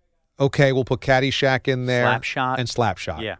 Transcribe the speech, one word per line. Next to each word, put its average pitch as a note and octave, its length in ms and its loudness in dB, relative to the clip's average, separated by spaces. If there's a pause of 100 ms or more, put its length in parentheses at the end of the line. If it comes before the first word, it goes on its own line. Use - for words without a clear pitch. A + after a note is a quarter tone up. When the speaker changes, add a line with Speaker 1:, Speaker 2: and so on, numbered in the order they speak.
(400)
Speaker 1:
Okay, C#3 340 4
we'll B2+ 120 2
put - 160 -2
Caddyshack C3 680 2
in B2+ 180 0
there. B2 200 2
Speaker 2:
Slapshot? B2+ 520 -2
Speaker 1:
And B2 100 -4
Slapshot. F#2+ 540 -4
Speaker 2:
Yeah. G#2+ 180 -8